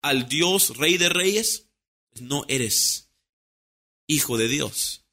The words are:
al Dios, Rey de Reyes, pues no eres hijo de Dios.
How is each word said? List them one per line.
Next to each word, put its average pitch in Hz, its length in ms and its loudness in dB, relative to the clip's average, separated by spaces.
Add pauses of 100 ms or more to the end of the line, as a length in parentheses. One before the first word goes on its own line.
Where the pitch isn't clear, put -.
al 135 260 0
Dios, 165 500 0
Rey 165 200 2
de 175 120 4
Reyes, 190 580 0 (420)
pues 120 140 -18
no 135 240 -2
eres - 640 -2 (960)
hijo 135 320 0
de 113 80 2
Dios. - 640 -4